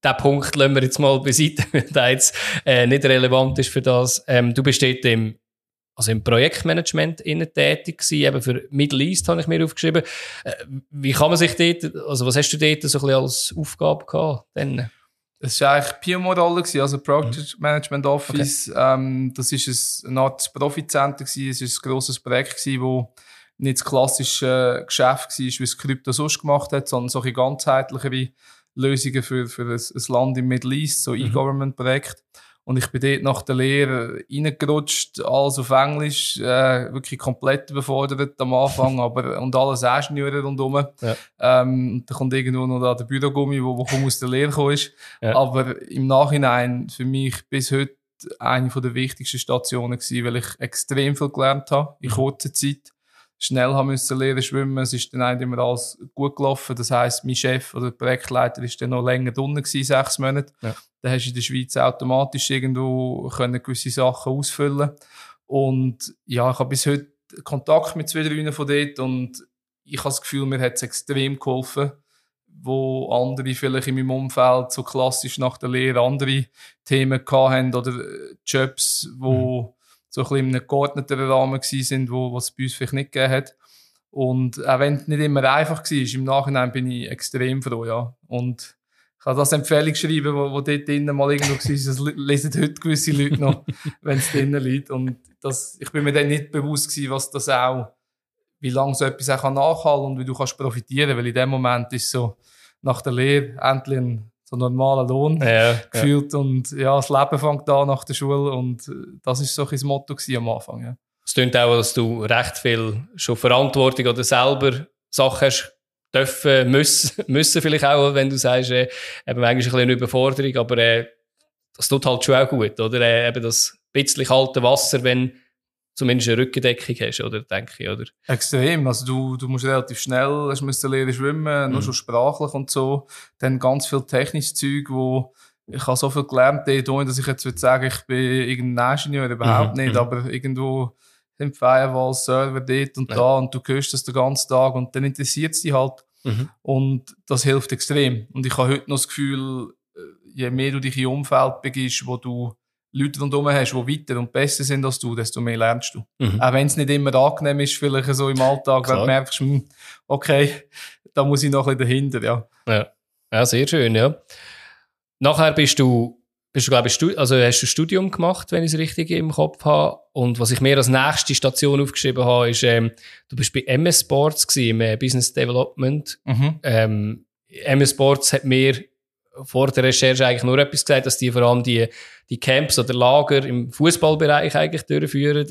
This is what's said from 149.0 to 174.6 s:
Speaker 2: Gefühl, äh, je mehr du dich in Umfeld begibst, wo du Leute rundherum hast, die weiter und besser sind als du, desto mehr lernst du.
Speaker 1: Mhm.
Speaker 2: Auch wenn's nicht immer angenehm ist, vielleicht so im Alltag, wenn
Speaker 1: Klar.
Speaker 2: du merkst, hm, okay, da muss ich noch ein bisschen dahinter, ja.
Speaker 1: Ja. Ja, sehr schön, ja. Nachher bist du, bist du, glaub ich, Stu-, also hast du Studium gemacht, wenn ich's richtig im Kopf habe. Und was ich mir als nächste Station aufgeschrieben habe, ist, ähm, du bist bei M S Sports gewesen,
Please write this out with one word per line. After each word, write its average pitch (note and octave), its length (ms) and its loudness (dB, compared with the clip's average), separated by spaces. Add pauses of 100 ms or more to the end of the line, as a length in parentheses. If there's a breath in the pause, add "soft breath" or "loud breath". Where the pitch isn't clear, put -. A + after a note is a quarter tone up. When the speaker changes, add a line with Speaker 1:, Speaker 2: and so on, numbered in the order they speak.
Speaker 2:
Gefühl, C3+ 640 -6 (220)
äh, E2+ 40 -20 (340)
je B2+ 160 -4
mehr C3 220 0
du C3+ 80 -2
dich C3 180 -4
in C3 80 -2
Umfeld C3 560 0
begibst, B2+ 460 -4
wo B2 100 -6
du B2 380 -8 (400)
Leute C#3+ 260 -2
rundherum C#3+ 260 0
hast, C#3 260 2
die - 20 -4 (120)
weiter C#3 320 -4
und A#2+ 120 -6
besser C#3 320 0
sind C3+ 220 0
als C3 140 -2
du, A#2 160 -4
desto A2+ 260 -6
mehr A#2 160 -2
lernst A#2 380 0
du. A2+ 100 -12 (180)
Speaker 1:
Mhm. G#2 160 2
Speaker 2:
Auch B2+ 140 4
wenn's C#3 240 2
nicht C#3+ 140 0
immer C#3 240 0
angenehm C#3+ 460 2
ist, C#3 140 -2
vielleicht C3+ 380 0
so C#3 160 0
im C3 100 -2
Alltag, C3+ 480 2
wenn C3 60 4
Speaker 1:
Klar. C3+ 60 2
Speaker 2:
du C#3+ 80 2
merkst, C3+ 320 0
hm, C3+ 260 0 (420 loud breath)
okay, C#3+ 440 2 (640 loud breath)
da C#3+ 100 4
muss C#3+ 160 4
ich D3 80 2
noch C#3 180 2
ein C3+ 80 2
bisschen C3 360 0
dahinter, A#2 120 -4
ja. A2+ 240 -2 (240)
Speaker 1:
Ja. G#2+ 160 2 (440)
Ja, A2+ 160 4
sehr B2 200 2
schön, A#2+ 280 2
ja. B2+ 200 4 (1040 loud breath)
Nachher D3+ 340 4
bist D3 260 4
du, B2 420 2 (300)
bist C3 160 0
du, C3 40 2
glaub B2 140 6
ich, A#2 80 0
Stu-, E3 240 0
also C3+ 180 4
hast B2 260 4
du - 40 -2
Studium F#3 460 0
gemacht, F3 400 -2
wenn E3+ 120 0
ich's D#3 140 0
richtig D#3+ 340 -4
im E3 200 -2
Kopf D3+ 340 -2
habe. D3+ 320 2 (140)
Und B2 280 0
was A#2 120 2
ich C3 100 0
mir C3+ 160 6
als B2 120 4
nächste C3+ 440 2
Station C#3 480 2
aufgeschrieben C3 420 -2
habe, B2 260 4
ist, A#2 140 0
ähm, A#2 280 4 (380 loud breath)
du C3 60 -12
bist A2+ 180 -2
bei B2+ 80 -2
M C3+ 240 0
S F3 160 4
Sports D3 460 0
gewesen, B2 220 2